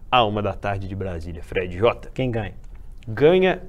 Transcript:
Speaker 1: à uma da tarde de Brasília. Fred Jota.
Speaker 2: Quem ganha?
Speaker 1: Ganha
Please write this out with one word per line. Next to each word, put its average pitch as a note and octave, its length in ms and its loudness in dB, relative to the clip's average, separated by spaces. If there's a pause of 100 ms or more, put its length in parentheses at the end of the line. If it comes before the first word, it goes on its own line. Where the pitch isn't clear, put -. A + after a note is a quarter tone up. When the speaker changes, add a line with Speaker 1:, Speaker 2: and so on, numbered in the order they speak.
(120)
Speaker 1:
à B2+ 120 8
uma G#2 180 2
da G2 120 0
tarde G2+ 340 -4
de G2 80 -8
Brasília. F2 480 -6
Fred F2+ 340 -4
Jota. A2 360 2
Speaker 2:
Quem C3 180 -2
ganha? G#2+ 220 -4 (540)
Speaker 1:
Ganha E3 600 4